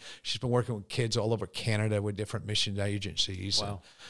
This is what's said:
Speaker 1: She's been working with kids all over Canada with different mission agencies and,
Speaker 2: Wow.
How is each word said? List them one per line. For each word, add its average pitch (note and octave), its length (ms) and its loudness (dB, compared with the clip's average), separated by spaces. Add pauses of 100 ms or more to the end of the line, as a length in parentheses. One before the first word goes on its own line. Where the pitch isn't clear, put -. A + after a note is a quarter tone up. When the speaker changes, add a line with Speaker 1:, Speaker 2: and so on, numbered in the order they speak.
(220)
Speaker 1:
She's - 180 -4
been B2+ 120 0
working B2 240 2
with G2 120 -8
kids A#2 300 0
all A2+ 160 4
over G2 120 0
Canada G#2+ 560 2
with G#2 140 -2
different G#2+ 300 -4
mission G#2 340 0
agencies G2 800 0
and, G2+ 120 0
Speaker 2:
Wow. F#2+ 100 -8 (280)